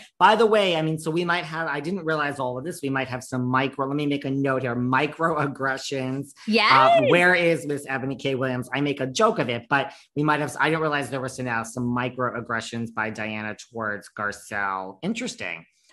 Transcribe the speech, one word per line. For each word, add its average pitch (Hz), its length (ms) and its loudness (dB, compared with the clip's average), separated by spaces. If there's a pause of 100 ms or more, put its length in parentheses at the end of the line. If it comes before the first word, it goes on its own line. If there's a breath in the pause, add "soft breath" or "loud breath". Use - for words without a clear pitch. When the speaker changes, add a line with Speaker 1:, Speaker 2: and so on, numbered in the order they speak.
(180 loud breath)
Speaker 1:
By 208 180 8
the 226 80 6
way, 202 320 4
I 156 60 2
mean, 160 160 0
so 160 120 -4
we 175 140 0
might 175 220 0
have, 160 220 -4
I 143 120 -4
didn't 170 240 -6
realize 147 340 -2
all 127 200 -4
of 135 80 -8
this. 175 160 -8
We 139 80 -4
might 131 180 -2
have 123 160 -8
some 127 220 -4
micro, 131 400 0
let 139 100 -4
me 147 80 -2
make 143 220 -2
a 135 40 -2
note 135 300 0
here, 120 160 -2
microaggressions. 135 1600 -2 (140 loud breath)
Speaker 2:
Yes. 214 240 4
Speaker 1:
Uh, - 360 8
where 175 280 6
is 165 300 2
Miss 143 240 -4
Ebony 135 280 -4
K 135 180 -2
Williams? 127 400 -2
I 139 80 0
make 143 180 -2
a 131 60 0
joke 214 320 2
of 131 100 0
it, 117 220 -6
but 139 240 0 (200 loud breath)
we 147 80 -2
might 151 180 2
have, 147 200 -4
I 143 80 4
didn't 160 140 0
realize 143 260 0
there 127 140 -4
was 131 160 -8
now 120 240 -4
some 123 220 -6
microaggressions 120 1080 -4
by 110 160 -4
Diana 107 480 -8 (140)
towards 104 440 -6
Garcelle. 98 880 -6
Interesting. 156 640 -6 (280 soft breath)